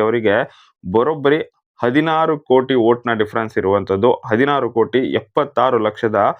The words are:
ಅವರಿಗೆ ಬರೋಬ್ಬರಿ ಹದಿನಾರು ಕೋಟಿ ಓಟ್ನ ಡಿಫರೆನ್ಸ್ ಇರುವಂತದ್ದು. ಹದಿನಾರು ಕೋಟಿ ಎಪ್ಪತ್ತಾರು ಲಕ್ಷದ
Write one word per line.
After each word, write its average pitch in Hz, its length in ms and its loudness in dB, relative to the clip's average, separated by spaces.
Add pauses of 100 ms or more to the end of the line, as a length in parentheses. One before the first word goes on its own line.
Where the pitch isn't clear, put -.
ಅವರಿಗೆ 110 300 0 (640)
ಬರೋಬ್ಬರಿ 139 420 0 (440)
ಹದಿನಾರು 156 520 0 (160)
ಕೋಟಿ 131 240 2 (140)
ಓಟ್ನ 120 220 0 (120)
ಡಿಫರೆನ್ಸ್ 110 380 -4
ಇರುವಂತದ್ದು. 98 500 0 (180)
ಹದಿನಾರು 131 480 0
ಕೋಟಿ 113 240 0 (200)
ಎಪ್ಪತ್ತಾರು 127 640 -2
ಲಕ್ಷದ 107 340 -2 (200)